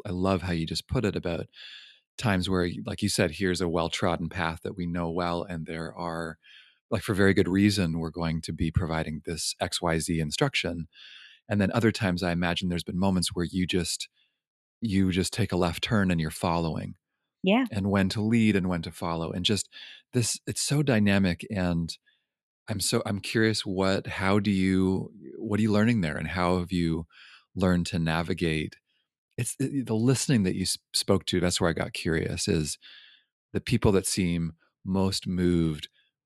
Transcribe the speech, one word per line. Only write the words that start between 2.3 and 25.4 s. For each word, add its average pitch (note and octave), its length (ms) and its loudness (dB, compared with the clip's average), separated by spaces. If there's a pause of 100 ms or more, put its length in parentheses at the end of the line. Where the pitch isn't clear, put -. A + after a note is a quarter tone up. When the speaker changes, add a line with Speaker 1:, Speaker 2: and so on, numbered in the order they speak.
Speaker 1:
where, F2+ 200 2 (160)
like - 160 -6
you G#2 80 0
said, F#2 220 2
here's F2 300 -2
a F2 80 0
well-trodden E2+ 600 -2
path E2 340 -4
that - 120 -8
we F2+ 100 -6
know E2+ 240 -4
well, F2 340 -2
and E2+ 220 -8
there E2 320 -8
are, E2 400 -6 (540)
like, G#2+ 100 -2
for A2+ 120 -2
very G2 200 6
good F#2 140 4
reason, F#2+ 520 2
we're E2 120 -4
going E2 300 -2
to - 100 -8
be D#2+ 200 0
providing D#2+ 540 -2
this - 360 -6
X - 200 -4
Y E2 180 2
Z E2 200 -2
instruction. D#2+ 680 -2 (600)
And G#2 120 0
then F#2+ 140 2
other A2+ 180 4
times, F2+ 300 0
I F2+ 100 0
imagine F2 380 0
there's E2+ 140 -2
been F2 160 -6
moments F#2 340 2
where F2 120 -2
you F2+ 200 -2
just, - 420 -2 (760)
you F#2+ 300 2
just F2+ 220 0
take - 180 -2
a F#2 60 0
left F2 260 0
turn G2 280 2
and E2+ 100 2
you're D#2+ 80 -2
following. E2 640 -2 (460)
Speaker 2:
Yeah. A3+ 300 4
Speaker 1:
And G2+ 180 -2
when F#2+ 200 4
to G#2+ 120 -2
lead A2 340 4
and F#2 120 2
when F2 160 -2
to E2+ 80 -10
follow. E2 400 -4
And F2+ 140 -6
just - 240 0 (440)
this, A#2+ 320 0
it's - 160 -6
so D3 220 0
dynamic. G2+ 640 2
And F2 480 -2 (680)
I'm G2 120 -4
so, A#2 260 0
I'm G2+ 140 -2
curious, A2 460 2
what, F#2+ 400 0
how G2 340 0
do G#2 120 0
you, F#2+ 600 2 (280)
what G#2 200 -2